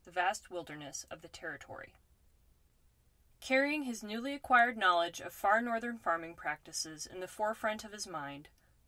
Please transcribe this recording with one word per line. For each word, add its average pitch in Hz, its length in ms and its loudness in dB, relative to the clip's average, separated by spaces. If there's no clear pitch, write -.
the 180 80 -20
vast 180 400 0
wilderness 156 580 -8
of 170 120 -12
the 165 80 -16
territory. - 640 -10
Carrying 285 440 2
his 233 200 -4
newly 233 300 -4
acquired 247 420 6
knowledge 175 460 4
of - 120 -10
far 214 280 4
northern 233 360 -2
farming 165 380 -2
practices 156 680 -6
in 185 160 -10
the 185 60 -6
forefront 220 580 -2
of 208 80 -14
his 208 120 -8
mind, 147 440 -8